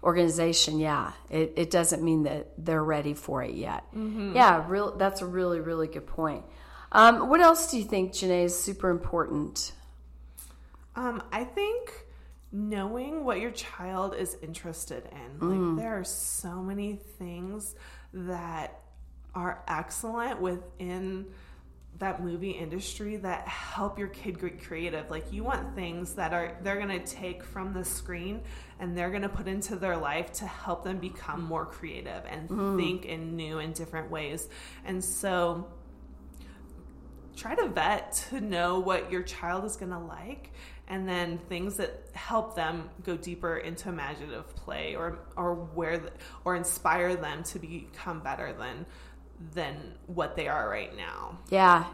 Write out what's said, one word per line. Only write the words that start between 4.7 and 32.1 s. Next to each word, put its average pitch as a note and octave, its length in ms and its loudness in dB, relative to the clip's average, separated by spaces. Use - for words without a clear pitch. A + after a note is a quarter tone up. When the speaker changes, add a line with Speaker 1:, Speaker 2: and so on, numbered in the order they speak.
Speaker 1:
that's G3 240 4
a F#3 40 -2
really, F3+ 340 2
really D#3+ 280 0
good D#3 180 -8
point. D#3 400 -2
Um, A#3 360 12
what D#4 140 10
else E4 300 10
do C4 60 2
you G#3 80 2
think, F#3+ 280 2
Janae, F3+ 320 6
is F3 120 2
super F#3+ 320 2
important? E3 840 2
Speaker 2:
Um, A#3+ 360 -2
I A3 120 0
think G#4 600 -2
knowing G#3+ 720 -2
what G#3+ 140 2
your A3+ 120 -2
child F#3+ 640 -4
is F3+ 260 -2
interested E3 720 -8
in. C#3+ 380 -4
Like, F#3+ 100 4
Speaker 1:
Mm. E3+ 180 4
Speaker 2:
there A3 220 -2
are F3+ 40 -4
so - 580 -4
many G3+ 380 -2
things F#3 580 -8
that E3+ 640 -6
are F3+ 320 -2
excellent A3+ 720 -2
within F#3 840 -4
that F#3+ 240 -2
movie F3 280 -4
industry G3 680 -6
that F#3 300 -4
help - 520 -4
your G3+ 80 -2
kid F3+ 320 -8
get - 240 -6
creative. D#3+ 480 -4
Like, D#3 220 -6
you G#3 100 -4
want F3 320 -2
things F3 380 -6
that E3+ 200 -2
are, E3+ 300 -2
they're G3 160 0
gonna G3 260 -4
take F3+ 380 -8
from G3 300 -6
the F#3 100 -4
screen F3+ 580 -6
and F3 180 -4
they're F3 140 0
gonna G3+ 180 -2
put G3 200 -2
into F#3+ 260 -4
their F3 220 0
life D#3+ 360 -2
to G#3+ 120 -6
help F3 400 -6
them F#3+ 120 -4
become F3 460 -6
more D#3+ 220 -2
creative - 600 -10